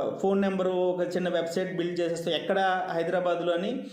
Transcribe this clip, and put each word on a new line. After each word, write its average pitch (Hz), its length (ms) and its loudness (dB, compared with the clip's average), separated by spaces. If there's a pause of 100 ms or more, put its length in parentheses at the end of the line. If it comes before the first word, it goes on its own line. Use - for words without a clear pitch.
(220)
ఫోన్ 196 180 4
నెంబరు, 190 280 2
ఒక 180 480 0
చిన్న 180 120 0
వెబ్‌సైట్ 170 480 -2
బిల్డ్ 170 240 -2
చేసేస్తావు, 165 360 0
ఎక్కడ 190 560 0
హైదరాబాద్లోని 175 1000 0